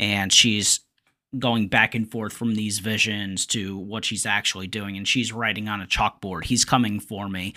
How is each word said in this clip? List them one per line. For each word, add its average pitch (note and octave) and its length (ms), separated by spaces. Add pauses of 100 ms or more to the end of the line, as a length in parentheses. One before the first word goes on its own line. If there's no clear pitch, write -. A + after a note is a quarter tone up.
And G2+ 320
she's G#2 480 (580)
going A#2 300
back A2 260
and A2+ 160
forth A2+ 220
from A2+ 240
these G#2 240
visions G#2 680
to G2 320
what G#2 260
she's A2 220
actually G#2 400
doing, G2+ 300
and G2 100
she's A2 260
writing G#2+ 360
on G#2 120
a F#2 60
chalkboard, F#2+ 600
"He's A#2+ 180
coming A2 340
for G2+ 300
me," F#2+ 280